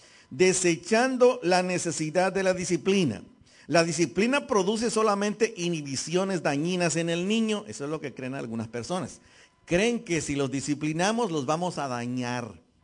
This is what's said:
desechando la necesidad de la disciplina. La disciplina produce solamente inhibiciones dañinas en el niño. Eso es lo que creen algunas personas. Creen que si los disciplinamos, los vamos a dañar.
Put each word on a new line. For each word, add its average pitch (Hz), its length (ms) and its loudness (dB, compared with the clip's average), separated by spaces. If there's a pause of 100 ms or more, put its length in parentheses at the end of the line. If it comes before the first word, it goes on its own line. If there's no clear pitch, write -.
(300)
desechando 220 1120 4
la 180 200 4
necesidad 175 680 0
de 190 120 0
la 185 100 4
disciplina. 175 720 0 (440)
La 165 160 4
disciplina 175 640 0
produce 220 420 2
solamente 208 680 0
inhibiciones 170 840 -2
dañinas 165 540 0
en 170 140 0
el 175 180 0
niño. 214 400 0
Eso 107 160 -10
es 143 60 -4
lo 156 120 -6
que 139 120 -8
creen 127 200 -8
algunas 113 340 -6
personas. 123 540 -8 (440)
Creen 220 380 2
que 165 180 -2
si 143 140 -4
los 139 140 0
disciplinamos, 156 840 0
los 147 140 -2
vamos 160 320 -2
a 143 100 -2
dañar. 120 720 -4 (240)